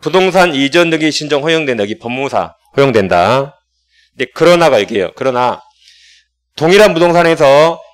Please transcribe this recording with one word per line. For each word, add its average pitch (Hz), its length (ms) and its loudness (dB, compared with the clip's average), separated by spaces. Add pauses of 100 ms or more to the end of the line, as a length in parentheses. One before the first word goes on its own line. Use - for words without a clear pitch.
부동산 180 540 0
이전 143 360 0
등기 156 220 -2
신청 143 300 -4
허용된다. 147 400 -2
여기 104 160 -6
법무사 120 560 -6 (220)
허용된다. 113 840 0 (520)
근데 123 240 -10
그러나가 160 460 2
여기에요. 98 360 -4
그러나 123 460 -4 (920)
동일한 190 380 4
부동산에서 165 840 2 (140)